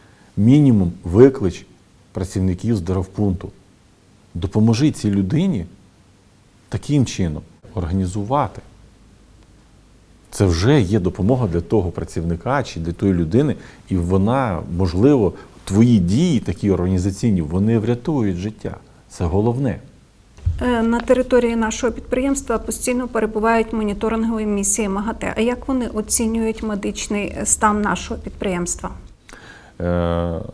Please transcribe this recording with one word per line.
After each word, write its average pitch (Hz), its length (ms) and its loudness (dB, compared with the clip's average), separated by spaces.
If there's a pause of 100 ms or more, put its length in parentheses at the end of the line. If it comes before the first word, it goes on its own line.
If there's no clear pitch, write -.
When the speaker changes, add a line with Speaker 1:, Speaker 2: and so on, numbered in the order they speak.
(380)
Speaker 1:
Мінімум 113 540 6 (120)
виклич 104 640 4 (460)
працівників 95 640 -2
здравпункту. 95 720 -2 (840)
Допоможи 110 580 2
цій 107 200 -2
людині 101 540 0 (1040)
таким 143 360 0
чином 80 380 -4 (300)
організувати. 95 880 -2 (1700)
Це 104 140 2
вже 101 360 4
є 101 180 2
допомога 98 480 0
для 85 140 -2
того 90 300 0
працівника 85 720 -4
чи - 160 -12
для 82 120 -6
тої 98 220 0
людини, 92 420 2 (340)
і 95 80 0
вона, 98 640 0 (180)
можливо, 98 560 4 (300)
твої 110 360 4
дії 117 400 2
такі 98 320 -2
організаційні, 92 720 0
вони 98 380 0
врятують 120 580 -2
життя. 98 400 -8 (320)
Це - 160 -4
головне. 110 540 0 (840)
Speaker 2:
Е, 240 220 0
на 233 160 0
території 247 560 2
нашого 226 380 -2
підприємства 262 640 -4
постійно 247 500 -4
перебувають 226 680 0
моніторингові 220 720 -2
місії 202 440 -2
магате. 202 480 -4
А 220 40 2
як 240 260 -2
вони 254 200 -2
оцінюють 220 760 -2
медичний 208 800 -4
стан 208 380 2
нашого 208 380 -4
підприємства? 180 680 -6 (920)
Speaker 1:
Е, 87 580 0 (140)